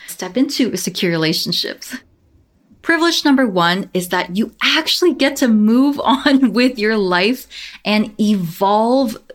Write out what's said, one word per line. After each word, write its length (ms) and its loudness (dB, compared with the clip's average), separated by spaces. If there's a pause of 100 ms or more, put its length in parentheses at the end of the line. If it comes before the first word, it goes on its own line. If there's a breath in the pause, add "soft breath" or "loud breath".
step 300 -10
into 400 -2
secure 340 -4
relationships. 840 -4 (880)
Privilege 420 0
number 240 4
one 460 0
is 160 -4
that 260 -4
you 180 -2 (100)
actually 500 0
get 240 0
to 100 2
move 520 4
<laughs> 40 -8
on 500 2
with 260 0
your 180 0
life 500 0 (380 loud breath)
and 340 0
evolve 960 0 (200)